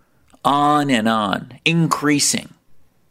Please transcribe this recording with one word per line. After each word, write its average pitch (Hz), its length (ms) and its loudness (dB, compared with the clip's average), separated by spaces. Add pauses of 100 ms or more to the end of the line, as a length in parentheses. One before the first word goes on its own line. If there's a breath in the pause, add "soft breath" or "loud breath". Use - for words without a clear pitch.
(440)
on 143 440 2
and 113 200 0
on, 107 560 -2
increasing? 147 880 0 (560)